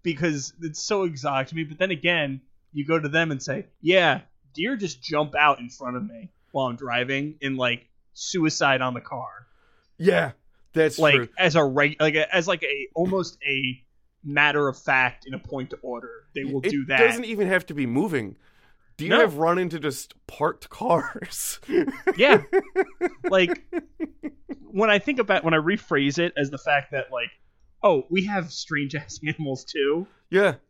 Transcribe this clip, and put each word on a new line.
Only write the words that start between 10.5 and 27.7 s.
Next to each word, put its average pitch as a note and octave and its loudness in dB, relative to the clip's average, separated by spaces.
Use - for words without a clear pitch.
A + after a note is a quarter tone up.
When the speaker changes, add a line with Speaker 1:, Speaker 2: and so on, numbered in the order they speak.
Speaker 2:
that's D#3 2
Speaker 1:
Like, D3+ 8
Speaker 2:
true. A#2+ 2
Speaker 1:
as F3 2
a D#3 6
right, C#3+ 2
like, D#3 2
a, D#3 0
as, F3 2
like, F3 -2
a, C#3 -4
almost F#3 -2
a C3+ -4
matter D3 2
of C3 -4
fact C3 0
in C3+ -12
a C3 -10
point C3 -8
to - -12
order, A#2+ -12
they C#3 -6
will C#3 -4
Speaker 2:
It - 2
Speaker 1:
do C#3 -2
that. C3+ 0
Speaker 2:
doesn't A#3 4
even G#3 -2
have F#3 0
to D#3+ -12
be C#3+ -2
moving. B2+ -2
Do D3+ -8
you F#3+ -2
Speaker 1:
No. A#3+ 4
Speaker 2:
have E3+ 2
run E3 2
into E3+ -4
just - -6
parked - -4
cars? - -4
<laughs> D4 0
Speaker 1:
Yeah. A#3+ 8
Like, F#3+ 2
when G#3+ 0
I G#3 6
think C#4 -2
about, G3 2
when E3 2
I D#3+ 4
rephrase D3+ 0
it E3+ 0
as C#3 -2
the C#3 -12
fact C#3+ 0
that, C#3 -6
like, A#2+ -6